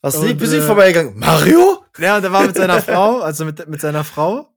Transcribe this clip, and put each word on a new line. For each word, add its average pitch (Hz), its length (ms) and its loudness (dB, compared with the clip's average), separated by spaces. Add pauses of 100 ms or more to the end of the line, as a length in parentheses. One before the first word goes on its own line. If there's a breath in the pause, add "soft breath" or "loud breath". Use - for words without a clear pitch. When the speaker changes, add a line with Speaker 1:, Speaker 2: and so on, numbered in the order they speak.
Speaker 1:
Hast 139 140 -4
du 156 40 -2
Speaker 2:
Und, 185 60 0
Speaker 1:
nicht, 240 120 -2
bist - 120 -2
du - 60 0
nicht 151 60 -2
Speaker 2:
äh, - 40 -2
Speaker 1:
vorbeigegangen? 170 520 2
„Mario?“ 294 640 4 (140)
Speaker 2:
Ja, 196 180 0
und 196 60 -2
der 185 100 -4
war 196 120 2
mit 185 120 -2
seiner 180 220 0
Speaker 1:
<laughs> - 20 -2
Speaker 2:
Frau, 208 380 0
also 156 260 -6
mit, 156 240 -12
mit 151 100 -10
seiner 151 240 -4
Frau. 180 540 -4